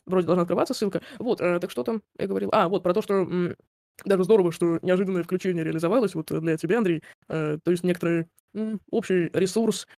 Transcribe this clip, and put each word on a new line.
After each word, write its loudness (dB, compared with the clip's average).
вроде 2
должна 2
открываться 0
ссылка, -2
вот, -2
э, 2
так -4
что -4
там -4
я -4
говорил? -2
А, 4
вот, 0
про 2
то, 2
что, -2
м, 0
даже 2
здорово, 6
что 0
неожиданное 2
включение -2
реализовалось, 0
вот, -4
э, -2
для 0
тебя, 0
Андрей, 0
э, -2
то 2
есть 0
некоторый, 0
м, -6
общий 0
ресурс 0